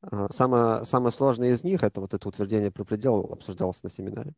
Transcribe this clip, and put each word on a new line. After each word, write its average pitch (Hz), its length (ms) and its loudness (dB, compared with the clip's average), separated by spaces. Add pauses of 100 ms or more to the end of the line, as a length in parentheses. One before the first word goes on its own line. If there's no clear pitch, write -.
А, 101 300 -2
самое, 117 540 4
самое 123 280 2
сложное 123 400 2
из 120 100 -2
них — 180 200 0
это 101 180 0
вот 95 140 -8
это 101 140 -6
утверждение 101 420 0
про 104 140 -10
предел, 107 360 0 (100)
обсуждалось 92 520 -6
на 104 80 -8
семинаре. 104 460 -10